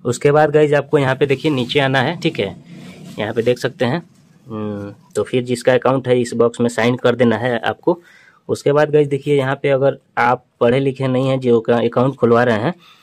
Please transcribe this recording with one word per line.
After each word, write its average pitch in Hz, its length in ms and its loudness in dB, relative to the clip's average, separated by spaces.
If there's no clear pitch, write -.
उसके 135 260 0
बाद 151 200 4
गाइस 151 220 4
आपको 143 240 0
यहाँ 131 180 0
पे 143 100 0
देखिए 135 260 -2
नीचे 131 280 -2
आना 135 220 2
है, 165 180 -4
ठीक - 200 -4
है, 98 160 -4
यहाँ 110 140 -6
पे 120 80 -2
देख 120 180 0
सकते - 260 -4
हैं। 143 160 -2
हम्म, 104 460 -8
तो 104 80 0
फिर 127 200 -4
जिसका 123 300 0
अकाउंट 127 340 0
है 127 140 2
इस 120 120 -6
बॉक्स 117 280 0
में 120 80 0
साइन 120 260 0
कर 123 200 0
देना 117 220 2
है 120 220 -2
आपको। 165 400 -2
उसके 127 220 -2
बाद 147 200 2
गाइस 151 160 4
देखिए 143 300 -2
यहाँ 135 180 0
पे 143 140 -4
अगर 135 280 0
आप 123 280 0
पढ़े 123 200 2
लिखे 135 280 -2
नहीं 127 200 0
हैं, 135 120 0
जो 120 200 2
का 120 180 0
अकाउंट 120 380 0
खुलवा 117 280 4
रहे 117 160 0
हैं, 143 140 -2